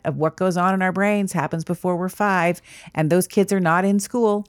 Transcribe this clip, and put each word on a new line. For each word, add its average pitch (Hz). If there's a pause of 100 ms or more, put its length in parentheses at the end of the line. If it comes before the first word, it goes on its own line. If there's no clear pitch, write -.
of -
what 151
goes 185
on 180
in 190
our 185
brains 202
happens 160
before 175
we're 180
five. 180 (320)
And 156
those 180
kids 196
are 196
not 175
in 202
school. 208